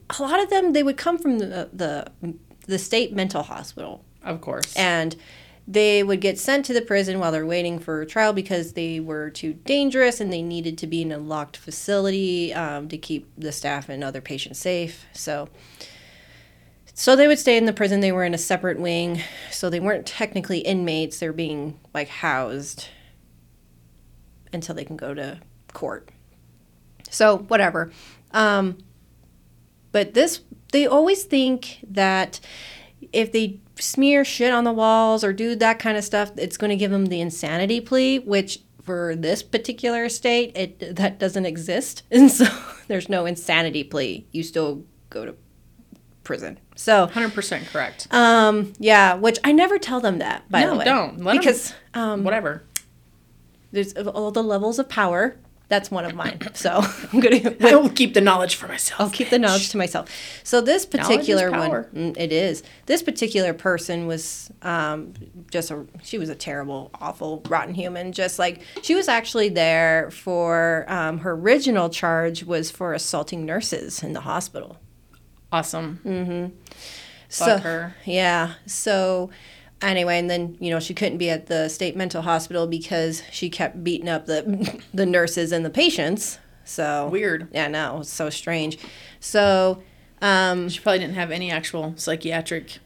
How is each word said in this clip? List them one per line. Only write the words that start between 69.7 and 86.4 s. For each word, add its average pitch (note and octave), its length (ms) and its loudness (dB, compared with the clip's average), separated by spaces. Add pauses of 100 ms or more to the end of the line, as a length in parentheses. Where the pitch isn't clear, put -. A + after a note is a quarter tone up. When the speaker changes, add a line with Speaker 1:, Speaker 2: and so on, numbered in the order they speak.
Speaker 1:
for, E3+ 800 0
um, E3 300 -2
her F3 140 -4
original G#3 580 4
charge E3 520 0
was E3 280 -4
for F3 240 -6
assaulting D#3+ 520 -4
nurses - 560 -6
in D#3 100 -6
the - 100 -6
hospital. - 560 -8 (760)
Speaker 2:
Awesome. E3 520 -4
Speaker 1:
Mm-hmm. F3+ 440 -4
Speaker 2:
Fuck - 300 -20 (500)
Speaker 1:
So, G3 300 2
Speaker 2:
her. E3 360 -6 (100)
Speaker 1:
yeah. F3 500 2 (120)
So F#3+ 640 0 (520)
anyway, F3 380 2
and F3 100 -2
then, F3 300 -4
you F3 100 -4
know, E3 80 0
she E3 160 -6
couldn't F3+ 240 -2
be F3 100 0
at D#3+ 180 -4
the D#3+ 220 0
state F3 280 -4
mental F3+ 260 -4
hospital E3+ 460 -2
because E3 640 -4
she F3 180 -6
kept F3 320 -6
beating E3+ 260 -4
up D#3+ 180 -4
the, G3 640 -4
<laughs> - 60 -16
the F#3+ 120 2
nurses E3+ 440 0
and E3 140 -2
the D#3 60 -4
patients. G#3 680 0 (260)